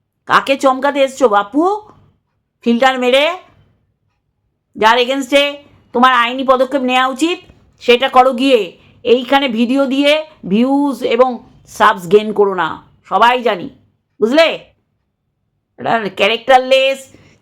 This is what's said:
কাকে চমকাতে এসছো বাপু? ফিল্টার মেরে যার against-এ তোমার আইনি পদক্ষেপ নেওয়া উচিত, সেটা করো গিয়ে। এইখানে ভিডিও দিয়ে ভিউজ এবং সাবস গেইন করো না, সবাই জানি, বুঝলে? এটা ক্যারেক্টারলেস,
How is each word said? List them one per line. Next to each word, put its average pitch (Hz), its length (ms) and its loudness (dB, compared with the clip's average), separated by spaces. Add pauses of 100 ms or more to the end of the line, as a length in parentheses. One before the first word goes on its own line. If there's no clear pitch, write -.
(260)
কাকে 202 300 0
চমকাতে 277 440 0
এসছো 269 280 0
বাপু? 294 520 0 (840)
ফিল্টার 254 360 0
মেরে 269 380 0 (1400)
যার 226 220 2
against-এ 277 580 -2 (360)
তোমার 254 220 2
আইনি 247 300 -2
পদক্ষেপ 262 380 0
নেওয়া 254 240 0
উচিত, 311 320 -4 (420)
সেটা 240 280 2
করো 262 240 4
গিয়ে। 233 460 0 (240)
এইখানে 269 460 0
ভিডিও 240 380 0
দিয়ে 285 400 0 (220)
ভিউজ 254 560 0
এবং 240 340 0 (280)
সাবস 196 460 -2
গেইন 214 200 2
করো 202 220 0
না, 165 280 -6 (220)
সবাই 240 380 0
জানি, 185 280 -4 (500)
বুঝলে? 247 500 0 (1080)
এটা 220 380 -4
ক্যারেক্টারলেস, 262 960 0 (300)